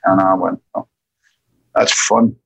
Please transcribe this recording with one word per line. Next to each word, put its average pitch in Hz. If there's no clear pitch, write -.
And 95
I 95
went, 90
"Oh, -
that's -
fun." 113